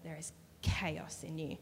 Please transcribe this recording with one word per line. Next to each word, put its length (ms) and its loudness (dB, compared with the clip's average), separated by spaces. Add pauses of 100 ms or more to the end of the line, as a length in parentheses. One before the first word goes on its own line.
There 140 -6
is 140 -6 (300)
chaos 600 2
in 140 -4
you. 240 -2